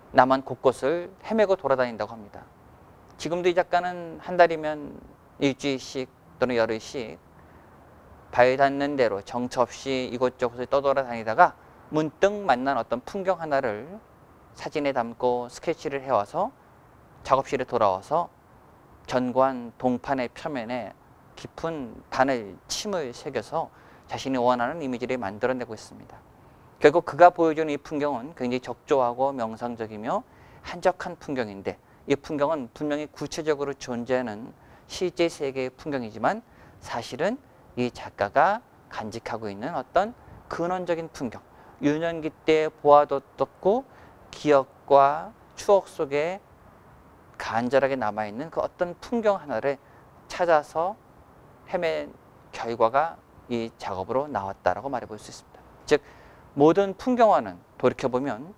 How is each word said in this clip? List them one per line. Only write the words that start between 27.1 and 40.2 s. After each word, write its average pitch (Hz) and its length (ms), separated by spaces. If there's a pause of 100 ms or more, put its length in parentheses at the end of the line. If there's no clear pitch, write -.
보여주는 160 420
이 143 40
풍경은 143 600
굉장히 123 240
적조하고 127 720
명상적이며 113 880 (400)
한적한 175 540
풍경인데, 104 640 (300)
이 139 80
풍경은 143 580
분명히 151 320
구체적으로 143 680
존재하는 120 760 (340)
실제 175 420
세계의 135 420
풍경이지만, 131 720 (380)
사실은 151 580 (380)
이 123 140
작가가 156 720 (280)
간직하고 110 600
있는 107 260
어떤 190 400 (340)